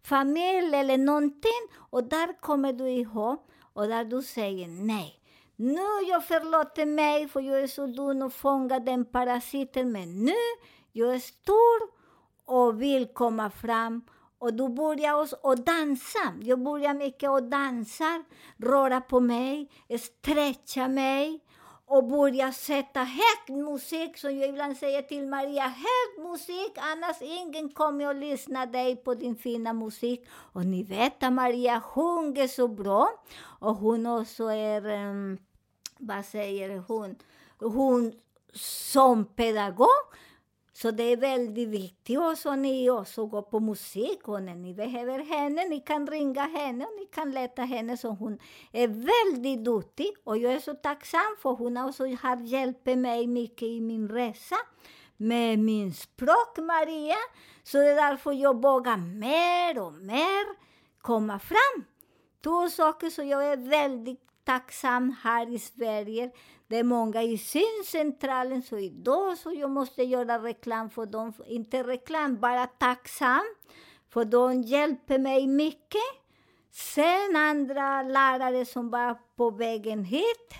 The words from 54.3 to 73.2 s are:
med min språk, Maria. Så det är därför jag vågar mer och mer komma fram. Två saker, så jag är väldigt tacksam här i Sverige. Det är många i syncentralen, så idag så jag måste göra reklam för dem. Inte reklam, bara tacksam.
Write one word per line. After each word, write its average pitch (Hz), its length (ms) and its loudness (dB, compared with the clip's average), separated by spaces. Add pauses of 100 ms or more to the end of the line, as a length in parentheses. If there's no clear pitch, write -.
med 226 420 2
min 214 360 0
språk, 359 640 2
Maria. 320 580 0 (460)
Så - 160 0
det 285 120 8
är 285 200 6
därför 277 220 -4
jag 262 300 4
vågar 254 340 4
mer 294 800 0
och 175 140 -6
mer 302 540 -2 (560)
komma 214 360 0
fram. 427 460 2 (580)
Två 349 260 2
saker, 320 420 0
så 311 120 -8
jag 277 240 0
är 285 100 0
väldigt 262 640 0 (240)
tacksam 254 800 0
här 233 320 0
i 226 40 -4
Sverige. 220 720 -4 (360)
Det 226 120 -2
är 240 60 2
många 226 380 2
i 226 160 0
syncentralen, 285 1200 -2
så 226 160 -8
idag 247 600 0
så 330 140 -8
jag 285 180 -4
måste 262 320 -4
göra 247 360 0
reklam 226 520 -6
för 226 160 -8
dem. 220 260 -8 (140)
Inte 233 360 -4
reklam, 254 580 -2
bara 247 260 2
tacksam. 254 760 2 (640)